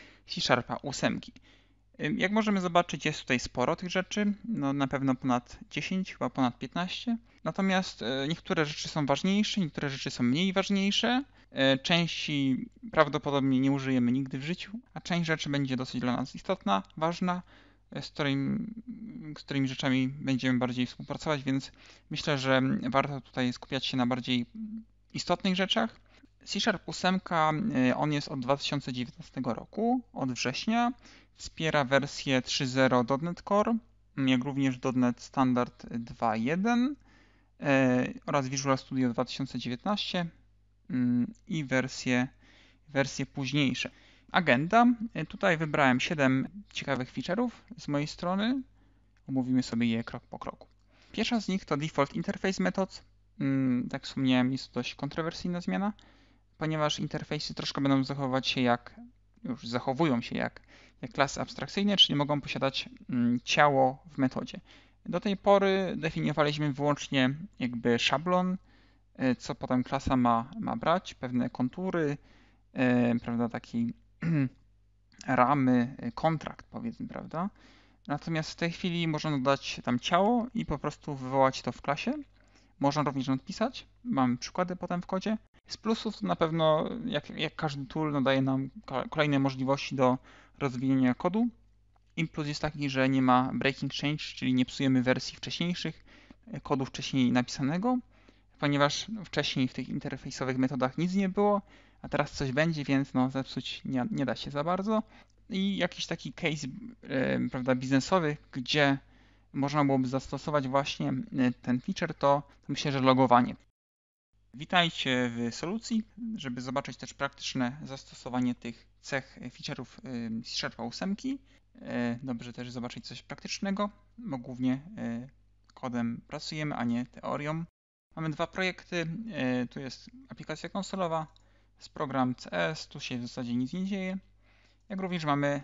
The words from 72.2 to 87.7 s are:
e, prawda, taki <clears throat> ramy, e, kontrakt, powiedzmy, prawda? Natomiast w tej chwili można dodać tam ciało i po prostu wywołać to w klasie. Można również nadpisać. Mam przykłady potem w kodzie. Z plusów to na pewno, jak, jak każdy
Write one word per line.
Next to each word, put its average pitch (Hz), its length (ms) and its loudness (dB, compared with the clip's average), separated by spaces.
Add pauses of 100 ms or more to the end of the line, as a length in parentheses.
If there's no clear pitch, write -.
e, 123 460 4
prawda, 117 300 -2
taki 117 460 -4 (260)
<clears throat> - 1080 -4
ramy, 127 720 4
e, 120 140 -6
kontrakt, - 580 -2
powiedzmy, - 380 -8
prawda? - 420 -8 (560)
Natomiast 160 440 -4
w - 60 -12
tej 170 140 0
chwili 170 380 -2
można 156 220 -2
dodać 139 540 0
tam 123 160 0
ciało 214 540 2
i 160 120 -4
po 151 120 -2
prostu 151 360 -6
wywołać 131 480 2
to 123 100 -4
w - 100 -12
klasie. 151 300 -2 (680)
Można 139 220 2
również 135 260 0
nadpisać. 196 580 -2 (180)
Mam 131 340 2
przykłady 180 380 -4
potem 180 260 -4
w - 40 -12
kodzie. 208 320 -2 (280)
Z - 100 -14
plusów 220 420 -2
to 208 80 -4
na 175 100 2
pewno, 160 540 2 (140)
jak, - 260 -4
jak 151 260 -6
każdy 143 300 -4